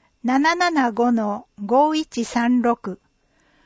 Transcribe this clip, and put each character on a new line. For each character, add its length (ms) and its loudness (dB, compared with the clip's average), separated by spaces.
七 320 0
七 380 0
五 180 0
の 360 -4
五 360 2
一 300 -4
三 380 0
六。 380 -4